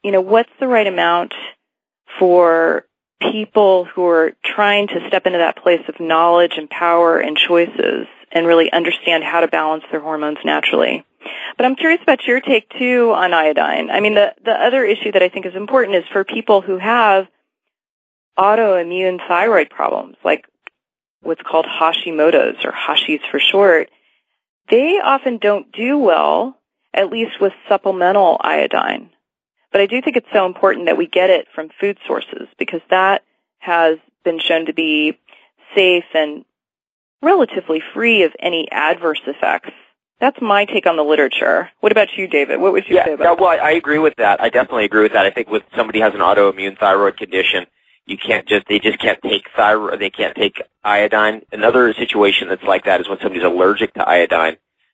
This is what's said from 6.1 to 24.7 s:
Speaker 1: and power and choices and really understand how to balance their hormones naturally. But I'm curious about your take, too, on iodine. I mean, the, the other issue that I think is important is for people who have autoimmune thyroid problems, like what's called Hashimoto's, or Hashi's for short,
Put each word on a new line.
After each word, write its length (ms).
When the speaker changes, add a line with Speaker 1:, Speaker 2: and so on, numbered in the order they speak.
Speaker 1:
and 100
power 500
and 180
choices 720
and 160
really 240
understand 540
how 160
to 80
balance 420
their 100
hormones 440
naturally. 600
But 100
I'm 80
curious 280
about 240
your 140
take, 280
too, 360
on 180
iodine. 580
I 100
mean, 140
the, 200
the 80
other 320
issue 280
that 100
I 80
think 160
is 100
important 400
is 160
for 100
people 380
who 180
have 480
autoimmune 880
thyroid 440
problems, 520
like 240
what's 200
called 240
Hashimoto's, 960
or 80
Hashi's 480
for 100
short, 480